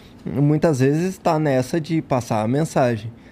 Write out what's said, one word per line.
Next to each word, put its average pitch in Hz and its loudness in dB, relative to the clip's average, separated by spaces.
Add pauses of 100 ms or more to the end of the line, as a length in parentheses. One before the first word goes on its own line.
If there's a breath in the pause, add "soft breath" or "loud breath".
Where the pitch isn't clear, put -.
(260 loud breath)
muitas 147 2
vezes 160 0
tá 165 0
nessa 147 0
de 160 -2
passar 113 -2
a 135 -2
mensagem. 123 0 (200 loud breath)